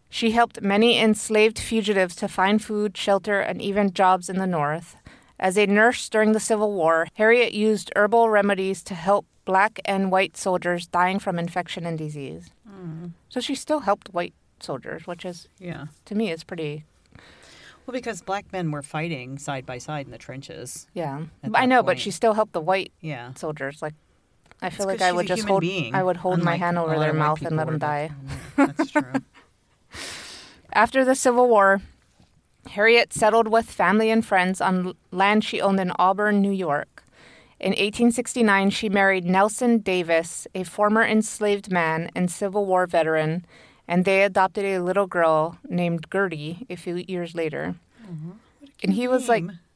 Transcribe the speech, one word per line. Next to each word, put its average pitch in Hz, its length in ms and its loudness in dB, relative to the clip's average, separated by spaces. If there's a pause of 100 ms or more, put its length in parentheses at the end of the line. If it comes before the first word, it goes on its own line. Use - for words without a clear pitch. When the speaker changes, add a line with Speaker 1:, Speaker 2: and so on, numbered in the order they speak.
Speaker 1:
She 226 240 0
helped 233 300 0
many 208 360 4
enslaved 214 600 2
fugitives 196 580 0
to 202 120 -6
find 202 360 2
food, 208 320 -4
shelter, 196 440 0
and - 220 -6
even 196 300 0
jobs 185 360 4
in 190 100 -6
the 190 80 -2
North. 165 500 -2 (420)
As 185 180 0
a 208 100 4
nurse 214 420 4
during 214 240 4
the 220 80 2
Civil 214 320 0
War, 165 420 2
Harriet 226 380 4
used 214 420 0
herbal 220 360 4
remedies 196 540 2
to 196 100 -12
help 185 320 0 (180)
black 190 400 2
and 196 260 0
white 185 260 0
soldiers 175 500 -2
dying 180 320 0
from 185 200 -4
infection 170 480 -6
and 170 120 -6
disease. 151 520 -12 (180)
Speaker 2:
Mm. 175 440 -14 (160)
Speaker 1:
So 254 120 -8
she 277 140 -4
still 302 260 -4
helped 208 340 -2
white 175 200 -6 (260)
soldiers, 160 460 -10
which 175 180 -10
is, 170 240 -12 (100)
Speaker 2:
Yeah. 175 280 -12 (200)
Speaker 1:
to 208 80 -10
me, 214 160 -2
is 165 120 -8
pretty 151 420 -8 (1000)
Speaker 2:
Well, 247 60 -10
because 240 300 -8
black 196 300 -8
men 180 180 -4
were 147 120 -6
fighting 143 560 -8
side 135 280 -10
by 127 120 -10
side 143 280 -10
in 120 60 -18
the 117 60 -16
trenches - 760 -14
Speaker 1:
Yeah. 151 280 -6 (200)
Speaker 2:
at 196 140 -8
Speaker 1:
I - 60 6
Speaker 2:
that 262 60 2
Speaker 1:
know, 254 140 6
but 185 100 2
Speaker 2:
point. - 80 -4
Speaker 1:
she 208 120 -6
still 220 220 2
helped 214 180 0
the 170 80 -4
white 185 400 -2
Speaker 2:
Yeah. 127 340 -10
Speaker 1:
soldiers. 151 480 -8
Like, 151 120 -6 (680)
I 185 60 -4
Speaker 2:
It's 175 80 -8
Speaker 1:
feel 202 100 -4
like 190 120 -2
Speaker 2:
'cause 185 80 2
Speaker 1:
I - 20 4
Speaker 2:
she's 175 80 2
Speaker 1:
would 175 80 2
Speaker 2:
a - 40 -4
Speaker 1:
just 180 120 0
Speaker 2:
human 208 100 -4
Speaker 1:
hold, 190 120 4
Speaker 2:
being, 180 320 -4
Speaker 1:
I 190 100 0
would 180 140 0
hold 185 200 -2
my 170 140 2
Speaker 2:
unlike 175 80 -2
Speaker 1:
hand 175 180 0
over 165 140 -2
Speaker 2:
a 160 40 0
lot 151 40 2
Speaker 1:
their 156 100 2
Speaker 2:
of 156 60 0
white 156 40 0
Speaker 1:
mouth 151 200 2
and 160 80 -6
Speaker 2:
people 156 80 -2
Speaker 1:
let 156 120 -2
'em 156 60 -4
Speaker 2:
were, 151 40 -4
Speaker 1:
die. 147 320 -4 (460)
Speaker 2:
but, 285 120 4
mm, - 80 -12
that's 302 160 -4
true. 131 200 -2
Speaker 1:
<laughs> - 1600 -14
After 240 320 4
the 262 120 4
Civil 247 320 4
War, 196 320 6 (880)
Harriet 226 440 4
settled 220 360 4
with 226 200 2
family 208 420 2
and 226 140 2
friends 185 360 0
on 185 280 0
l-, 180 60 -10 (160)
land 202 340 2
she - 160 -6
owned 196 200 2
in 180 180 -2
Auburn, 202 420 2
New 196 120 0
York. 165 500 -4 (560)
In - 180 -2
eighteen 220 360 2
sixty-nine, 208 580 2
she 214 180 -2
married 196 360 2
Nelson 208 540 2
Davis, 170 760 -2
a 185 80 -4
former 208 400 2
enslaved 208 720 0
man 165 420 0
and 180 160 0
Civil 202 360 -2
War 185 200 2
veteran, 160 580 0 (440)
and 180 160 2
they 190 180 4
adopted 196 420 0
a 196 140 -2
little 185 300 0
girl 165 500 2 (100)
named 170 440 -2
Gertie 170 580 -4
a 180 60 -10
few 175 180 -8 (140)
years 175 260 -8
later. 160 400 -6 (300)
Speaker 2:
Aw, - 20 -20 (540)
what 285 100 -20
a - 140 -12
Speaker 1:
And 196 100 0
he 220 80 -2
Speaker 2:
cute 247 80 -2
Speaker 1:
was, 254 180 0
like, 226 160 2
Speaker 2:
name. 180 140 -12 (180)